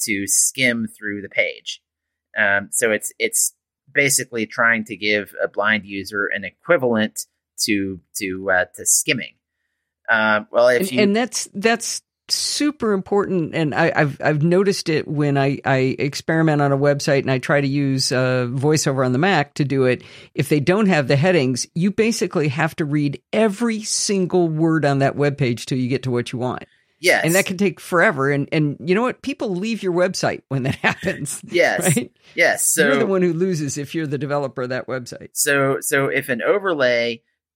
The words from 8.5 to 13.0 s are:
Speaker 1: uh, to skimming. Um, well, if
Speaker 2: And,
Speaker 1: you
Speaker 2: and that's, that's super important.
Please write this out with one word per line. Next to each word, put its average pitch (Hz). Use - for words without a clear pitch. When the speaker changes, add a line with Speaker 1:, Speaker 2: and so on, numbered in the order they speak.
Speaker 1:
uh, 92
to 95
skimming. -
Um, 107
well, 120
if 123
Speaker 2:
And, 190
Speaker 1:
you 127
Speaker 2:
and 202
that's, -
that's 226
super -
important. 190